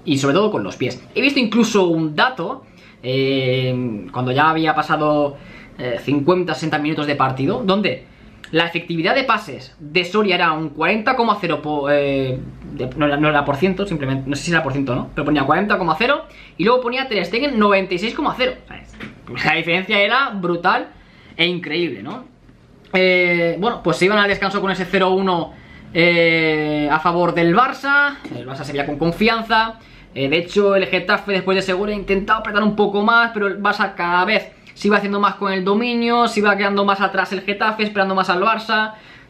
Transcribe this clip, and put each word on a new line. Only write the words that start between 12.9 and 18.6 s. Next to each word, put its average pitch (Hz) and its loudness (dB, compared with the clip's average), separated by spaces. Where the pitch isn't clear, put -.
no 147 0
era, 143 0
no 151 2
era 147 2
por 143 -2
ciento, 190 0
simplemente, 135 -4
no 143 -2
sé - -10
si 175 -4
era 165 0
por 131 -2
ciento 135 -2
o - 0
no, - -6
pero 151 -4
ponía 147 2
cuarenta 190 2
coma 175 0
cero 285 0
y 165 -2
luego 247 4
ponía 254 -4
Ter 190 -2
Stegen 247 -2
noventa 196 2
y - -2
seis 220 -4
coma 247 -2
cero. 254 0